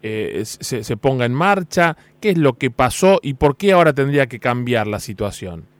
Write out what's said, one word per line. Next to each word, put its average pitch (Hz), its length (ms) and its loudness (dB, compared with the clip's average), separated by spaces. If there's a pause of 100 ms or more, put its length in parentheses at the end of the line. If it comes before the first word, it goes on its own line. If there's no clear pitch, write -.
eh, 107 440 -6
se, - 380 -8
se - 140 -6
ponga 131 280 0
en 120 80 -2
marcha. 175 600 0 (240)
¿Qué 214 120 0
es 170 60 2
lo 139 160 4
que 131 180 -2
pasó 175 500 2
y 139 140 -4
por 143 220 2
qué 196 160 2
ahora 165 200 4
tendría 139 340 2
que 120 120 -14
cambiar 120 480 0
la 104 120 -4
situación? 92 680 -8 (140)